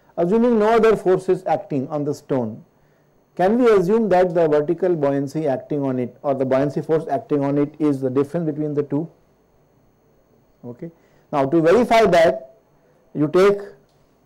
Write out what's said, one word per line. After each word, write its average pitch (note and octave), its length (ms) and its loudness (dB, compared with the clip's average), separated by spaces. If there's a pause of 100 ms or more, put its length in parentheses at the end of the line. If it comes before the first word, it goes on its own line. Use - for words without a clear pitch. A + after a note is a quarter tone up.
(180)
Assuming A3+ 420 0
no A3 160 2
other A3 200 4
forces F#3 500 0
acting D3+ 420 -4
on D3+ 160 -6
the C#3+ 100 -6
stone, A#2+ 520 -6 (720)
can G3+ 220 0
we B3 140 4
assume G3+ 380 2
that F3+ 240 2
the E3 140 2
vertical E3 480 0
buoyancy C#3+ 520 -4
acting C#3 360 -4
on B2+ 160 -4
it A#2+ 220 -8
or C#3 140 -2
the C3 100 -2
buoyancy C#3+ 360 -2
force D#3 280 -2
acting C#3 340 -2
on C#3+ 140 -2
it D3 220 -2
is D3 220 0
the C3 80 -2
difference C#3+ 360 -2
between D3+ 280 -6
the C#3+ 100 -2
two? D#3 260 -6 (1600)
Okay. C#3+ 260 -16 (400)
Now C#3 140 0
to E3 160 2
verify A3 460 4
that, E3+ 500 2 (580)
you D3 120 0
take G3 320 2 (680)